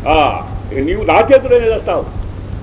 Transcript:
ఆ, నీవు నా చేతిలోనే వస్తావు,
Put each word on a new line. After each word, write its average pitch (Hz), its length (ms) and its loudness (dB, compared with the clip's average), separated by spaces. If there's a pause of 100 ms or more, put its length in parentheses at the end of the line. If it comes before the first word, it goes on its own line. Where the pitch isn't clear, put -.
ఆ, 147 380 2 (260)
నీవు 139 300 -2
నా 240 160 4
చేతిలోనే 240 560 4
వస్తావు, 180 300 -4 (580)